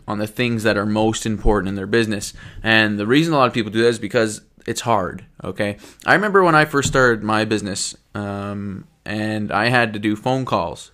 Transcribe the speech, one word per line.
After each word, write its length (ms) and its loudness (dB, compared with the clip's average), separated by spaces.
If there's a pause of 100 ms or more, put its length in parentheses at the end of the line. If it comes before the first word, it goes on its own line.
on 120 -4
the 80 -2
things 360 -2
that 140 2
are 80 0
most 400 0
important 440 2
in 60 -6
their 120 -6
business. 460 0 (280)
And 380 4
the 80 -2
reason 260 2
a 40 2
lot 100 6
of 60 0
people 180 -2
do 100 0
that 80 4
is 100 -2
because 420 -2 (280)
it's 120 -6
hard, 440 -2 (180)
okay? 340 -6 (280)
I 80 4
remember 300 4
when 100 4
I 120 6
first 240 -2
started 340 2
my 200 0
business, 520 -4 (180)
um, 720 -8 (180)
and 480 -4
I 180 0
had 240 0
to 60 -6
do 160 0
phone 300 -2
calls, 480 -6